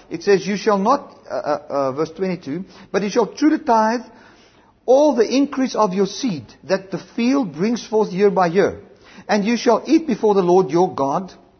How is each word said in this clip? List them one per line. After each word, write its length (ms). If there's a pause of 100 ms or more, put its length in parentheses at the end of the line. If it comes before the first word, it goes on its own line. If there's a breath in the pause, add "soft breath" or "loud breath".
(100)
it 120
says, 240
"You 100
shall 220
not," 400 (120)
uh, 40
uh, 340
uh, 240
verse 180
twenty-two, 540 (260 loud breath)
"But 120
you 80
shall 220
truly 260
tithe 480 (800 loud breath)
all 300
the 140
increase 460
of 180
your 140
seed 400 (180)
that 260
the 80
field 540
brings 340
forth 260
year 180
by 180
year. 320 (480 loud breath)
And 160
you 120
shall 300
eat 200
before 280
the 80
Lord 280
your 240
God." 380 (280)